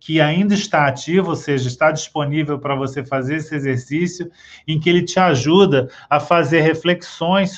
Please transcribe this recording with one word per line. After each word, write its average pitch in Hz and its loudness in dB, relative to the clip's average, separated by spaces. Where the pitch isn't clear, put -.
que 160 0
ainda 175 2
está 170 2
ativo, 170 0
ou 156 -2
seja, 139 -2
está 156 0
disponível 147 -4
pra 139 -4
você 135 -6
fazer 135 -4
esse 156 -6
exercício, 147 -4
em 156 -2
que 165 0
ele 175 4
te 175 -6
ajuda 156 4
a 147 2
fazer 165 2
reflexões 175 -2